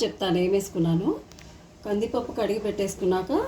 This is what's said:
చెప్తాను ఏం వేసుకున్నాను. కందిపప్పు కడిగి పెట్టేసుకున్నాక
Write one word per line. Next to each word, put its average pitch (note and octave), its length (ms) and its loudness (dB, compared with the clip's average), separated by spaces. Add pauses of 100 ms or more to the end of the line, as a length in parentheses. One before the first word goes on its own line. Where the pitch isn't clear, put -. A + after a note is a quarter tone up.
చెప్తాను G3 400 0
ఏం F#3 120 2
వేసుకున్నాను. F3 520 2 (760)
కందిపప్పు G#3+ 540 -2
కడిగి G#3 280 0
పెట్టేసుకున్నాక F#3+ 640 0 (160)